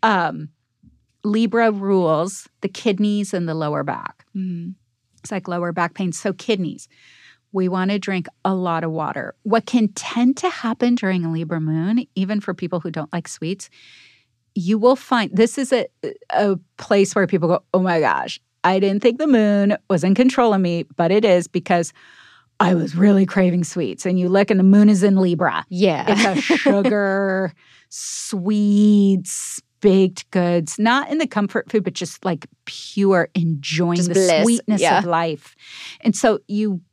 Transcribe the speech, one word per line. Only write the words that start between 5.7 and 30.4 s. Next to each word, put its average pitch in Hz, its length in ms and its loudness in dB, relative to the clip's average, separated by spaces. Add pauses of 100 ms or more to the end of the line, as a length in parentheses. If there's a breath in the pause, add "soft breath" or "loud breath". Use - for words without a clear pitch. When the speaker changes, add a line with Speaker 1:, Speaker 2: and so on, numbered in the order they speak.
Speaker 1:
back 170 240 -2
pain. 185 160 -4
So - 220 -6
kidneys, - 540 -6 (640 soft breath)
we 190 180 -2
wanna 190 280 -2
drink 190 300 -6 (160)
a 190 100 -2
lot 175 300 -2
of 165 80 -4
water. 151 420 -8 (100)
What 220 220 0
can 226 280 0
tend 247 440 -2
to 359 120 -4
happen 240 440 -2
during 190 320 -2
a 165 60 -2
Libra 165 280 -4
moon, 160 540 -2
even 190 280 -2
for 196 120 -6
people 175 280 -6
who 165 100 -8
don't 160 200 -10
like 170 160 -8
sweets, 185 420 -10 (840 soft breath)
you 196 240 -2
will 240 200 4
find, 233 380 -4
this 226 220 2
is 269 160 -2
a, 233 140 0 (440)
a 196 260 0 (200)
place 202 380 0
where 196 100 2
people 170 220 0
go, 175 160 0 (100)
"Oh 185 60 4
my 180 200 0
gosh, 78 400 -2 (240)
I 185 160 2
didn't 196 220 0
think 240 180 4
the 311 80 0
moon 208 500 2 (120)
was 175 140 2
in 185 120 4
control 254 380 4
of 190 80 2
me, 170 220 -2 (140)
but 170 140 2
it 214 140 2
is 180 220 4
because 175 460 -2 (680 soft breath)
I 185 160 2
was 147 200 -4
really 196 300 6
craving 180 380 2
sweets." 151 420 -6
And 185 140 0
you 180 100 0
look 196 220 2
and 190 80 4
the 185 40 4
moon 208 260 8
is 196 120 4
in 196 140 4
Libra. 175 540 0
Speaker 2:
Yeah. 175 380 0
Speaker 1:
It's 214 180 2 (240)
a 311 80 2
Speaker 2:
<laughs> - 0 -
Speaker 1:
sugar, 196 960 0 (920 soft breath)
sweets, 208 1160 2 (200)
baked 190 500 2
goods, 175 480 -2